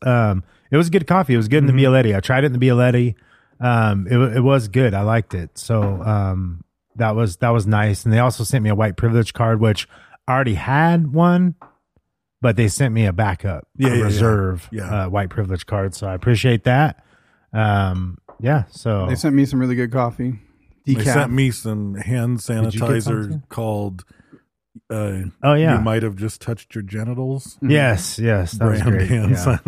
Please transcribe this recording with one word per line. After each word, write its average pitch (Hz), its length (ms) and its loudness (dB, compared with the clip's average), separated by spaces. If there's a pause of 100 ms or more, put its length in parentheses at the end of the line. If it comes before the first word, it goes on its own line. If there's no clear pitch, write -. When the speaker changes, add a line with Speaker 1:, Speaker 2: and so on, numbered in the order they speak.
Speaker 1:
Um, 110 400 2 (260)
it 139 80 2
was 170 140 2
good 175 160 0
coffee. 180 260 2
It 120 40 4
was 110 100 0
good 139 160 2
Speaker 2:
Mm-hmm. 143 60 4
Speaker 1:
in 131 80 2
the 131 60 4
Bialetti. 127 320 4
I 95 40 0
tried 131 240 0
it 143 100 0
in - 0 -
the 123 60 -2
Bialetti. 123 560 2 (440)
Um, 110 480 2
it, 120 100 2
wa-, 123 180 2
it 127 80 2
was 131 240 2
good. 113 260 2
I 98 80 0
liked 110 320 -2
it. 85 240 -10
So, 110 240 -2 (220)
um, 95 600 -2 (320)
that 110 200 0
was, 110 220 -2
that 123 120 0
was 117 160 2
nice. 104 400 0
And 113 80 2
they 113 60 4
also 120 240 0
sent 117 200 -2
me 107 60 0
a 107 60 2
white 104 200 0
privilege 117 380 0
card, 113 260 0
which 107 280 2 (400)
I 127 60 0
already 127 220 0
had 156 560 2
one, 175 440 2 (840)
but 117 160 2
they 113 120 2
sent 120 260 -2
me 110 140 2
a 92 60 -2
backup, 95 540 -4 (100)
Speaker 2:
Yeah, 135 100 0
Speaker 1:
a 127 60 2
Speaker 2:
yeah, 120 40 0
yeah. 117 60 2
Speaker 1:
reserve, 101 680 0
Speaker 2:
Yeah. 101 340 -6
Speaker 1:
uh, 90 40 -6
white 95 220 -4
privilege 92 340 -6
card. 98 300 -4
So - 120 -10
I 95 60 -6
appreciate 117 520 0
that. 135 380 2 (480)
Um, 95 680 0 (200)
yeah. 123 300 0
So 101 380 -4
Speaker 3:
They 127 80 -2
sent 147 180 -2
me 139 120 4
some 131 140 -2
really 127 160 -2
good 123 160 -2
coffee. 120 480 -4 (460)
Speaker 2:
They 139 100 0
Speaker 3:
Decaf. 117 180 0
Speaker 2:
sent 135 180 0
me 131 200 2
some 107 440 -6
hand 120 480 -4
Speaker 1:
Did 113 300 -4
you 107 60 -6
get 117 240 0
some 113 100 -2
Speaker 2:
sanitizer 107 200 -6
Speaker 1:
too? 147 160 -8
Speaker 2:
called, 104 560 -6 (840)
uh, 104 300 -6 (240)
Speaker 1:
Oh, 143 100 4
yeah. 156 240 2
Speaker 2:
"You 110 60 0
might 113 180 0
have 107 140 -4
just 104 260 -8
touched - 320 -10
your 110 80 -8
genitals." 120 760 -8
Speaker 1:
Mm-hmm. 135 120 0
Yes, 131 480 0
yes, 107 360 0
that 110 120 -2
was 101 160 2
Speaker 2:
Brand 101 160 2
Speaker 1:
great. 92 120 0
Speaker 2:
hand 113 220 2
Speaker 1:
Yeah. 131 60 2
Speaker 2:
san-, 90 200 0 (100)